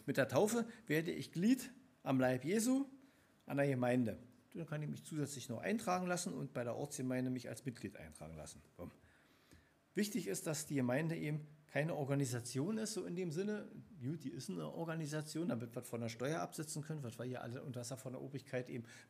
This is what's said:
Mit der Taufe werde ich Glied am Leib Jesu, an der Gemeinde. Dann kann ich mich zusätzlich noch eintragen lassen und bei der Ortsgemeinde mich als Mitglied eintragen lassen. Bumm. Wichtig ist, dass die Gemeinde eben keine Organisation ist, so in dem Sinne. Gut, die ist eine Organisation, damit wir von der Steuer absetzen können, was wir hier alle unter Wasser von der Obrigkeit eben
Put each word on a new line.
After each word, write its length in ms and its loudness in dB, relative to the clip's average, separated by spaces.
Mit 140 0
der 100 6
Taufe 380 4
werde 240 2
ich 220 -4
Glied 380 4
am 180 4
Leib 240 4
Jesu, 400 4
an 100 -2
der 100 6
Gemeinde. 520 4
Dann 120 -6
kann 160 -4
ich 60 -4
mich 160 -6
zusätzlich 440 -4
noch 120 -4
eintragen 460 2
lassen 280 0
und 180 -4
bei 120 0
der 120 -2
Ortsgemeinde 540 0
mich 180 -4
als 160 -8
Mitglied 320 -6
eintragen 400 -12
lassen. 260 -12
Bumm. 140 -8
Wichtig 320 0
ist, 200 -2
dass 200 0
die 80 -2
Gemeinde 420 4
eben 300 -2
keine 260 2
Organisation 840 0
ist, 140 -2
so 120 -2
in 120 -4
dem 160 0
Sinne. 340 -2
Gut, 200 -2
die 60 -4
ist 220 -6
eine 200 -4
Organisation, 800 -2
damit 260 -2
wir 80 -4
von 200 -4
der 60 0
Steuer 320 0
absetzen 420 -4
können, 200 -4
was 160 -6
wir 60 -4
hier 180 -4
alle 200 -6
unter 180 -6
Wasser 160 -6
von 160 -6
der 100 -6
Obrigkeit 460 -4
eben 160 -6